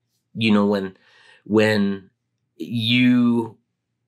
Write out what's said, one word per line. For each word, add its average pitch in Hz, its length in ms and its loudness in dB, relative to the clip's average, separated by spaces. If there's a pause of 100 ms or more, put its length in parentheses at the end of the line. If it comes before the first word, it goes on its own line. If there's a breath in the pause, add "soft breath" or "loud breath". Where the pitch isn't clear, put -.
(340)
You 110 180 -2
know, 101 140 2
when, 98 300 -4 (480 soft breath)
when 101 640 0 (460)
you, 120 1000 0 (520)